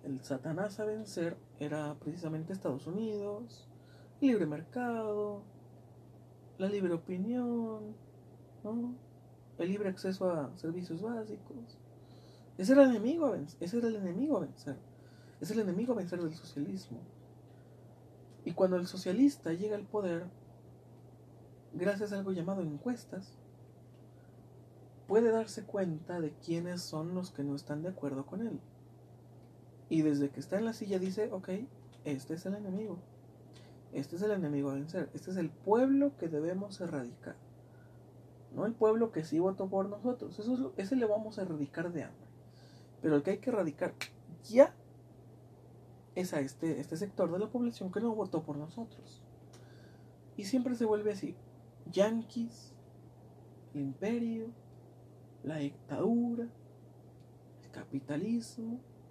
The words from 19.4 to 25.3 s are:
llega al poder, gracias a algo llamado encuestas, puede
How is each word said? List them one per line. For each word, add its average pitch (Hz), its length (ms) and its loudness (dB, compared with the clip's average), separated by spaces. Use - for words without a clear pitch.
llega 208 240 -2
al 202 80 -8
poder, 180 400 -2
gracias 196 380 0
a 202 60 -2
algo 196 160 -2
llamado 185 300 -2
encuestas, 190 720 -6
puede 220 240 6